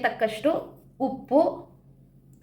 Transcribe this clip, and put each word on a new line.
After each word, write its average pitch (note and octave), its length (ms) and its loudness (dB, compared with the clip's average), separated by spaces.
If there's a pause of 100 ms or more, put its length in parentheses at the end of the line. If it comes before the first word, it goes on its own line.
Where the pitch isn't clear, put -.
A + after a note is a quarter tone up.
ತಕ್ಕಷ್ಟು A3 460 0 (560)
ಉಪ್ಪು, - 340 2 (1000)